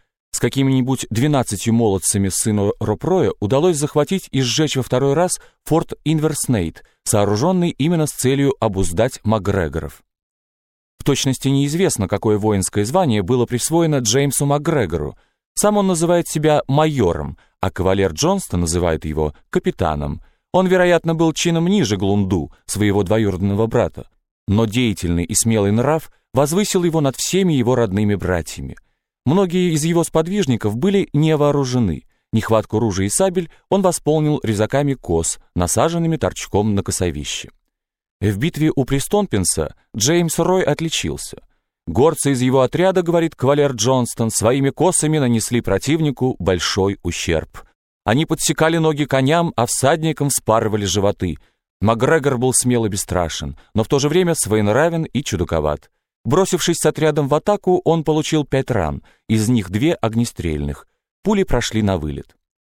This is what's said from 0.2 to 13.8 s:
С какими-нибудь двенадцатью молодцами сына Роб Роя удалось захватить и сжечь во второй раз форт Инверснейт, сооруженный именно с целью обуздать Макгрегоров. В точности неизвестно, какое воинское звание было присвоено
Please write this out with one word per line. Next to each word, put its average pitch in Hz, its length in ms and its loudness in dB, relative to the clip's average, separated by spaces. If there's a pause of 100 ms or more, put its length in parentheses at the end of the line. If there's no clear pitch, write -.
С - 80 -8
какими-нибудь 131 680 0
двенадцатью 117 640 0
молодцами 101 560 2
сына 104 500 0
Роб 107 260 -4
Роя 160 360 2
удалось 139 380 2
захватить 151 520 -2
и 131 120 0
сжечь 143 340 -2
во 131 60 0
второй 135 320 0
раз 175 260 0 (240)
форт 156 300 0 (100)
Инверснейт, 143 800 -2 (200)
сооруженный 127 640 2
именно 160 360 0
с - 40 -6
целью 139 500 0
обуздать 95 640 0
Макгрегоров. 90 800 -2 (960)
В - 60 -16
точности 139 440 0
неизвестно, 143 600 0
какое 104 280 0
воинское 104 480 0
звание 127 380 0
было 120 240 0
присвоено 151 520 0